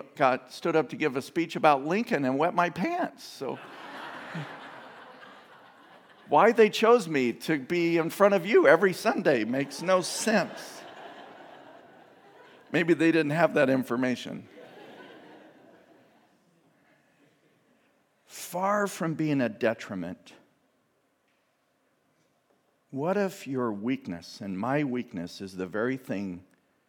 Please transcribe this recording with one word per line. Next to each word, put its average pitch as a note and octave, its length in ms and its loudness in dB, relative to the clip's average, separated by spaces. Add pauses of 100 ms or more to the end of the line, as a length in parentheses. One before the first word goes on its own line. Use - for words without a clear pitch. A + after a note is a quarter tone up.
(160)
got, C3 340 2
stood - 240 -4
up D3+ 140 2
to - 80 -12
give C#3 200 -2
a C3 60 -4
speech E3 340 -4
about D3 280 4
Lincoln E3+ 400 -2
and C3 140 0
wet D#3+ 160 0
my F3 160 0
pants. E4 520 -6
So - 360 -10 (1300)
<laughs> - 1400 -20
why F3 240 6
they A3 180 6
chose A3 360 4
me B2+ 280 2
to D#3+ 240 -2
be E3+ 400 0
in D#3+ 100 0
front G3+ 240 4
of F#3 140 0
you C4+ 200 6
every E3+ 280 8
Sunday D3+ 500 2
makes C3+ 380 -4
no F#3 180 2
sense. - 760 -2 (1900)
Maybe E3 220 2
they D#3+ 180 4
didn't D#3 200 2
have E3 200 2
that C#3+ 160 4
information. B2 800 -2 (3750)
Far G3+ 640 -2
from E3 260 -4
being D3 300 0
a A2+ 80 2
detriment, G#2 800 -4 (2500)
what D#3+ 280 -2
if F#3+ 280 -4
your B2+ 280 -2
weakness G#2 680 -8
and G2 180 -8
my C3+ 260 -2
weakness A#2 580 -8
is F#2+ 120 -14
the F#2 120 -6
very A#2 320 -4
thing G2 460 -10 (440)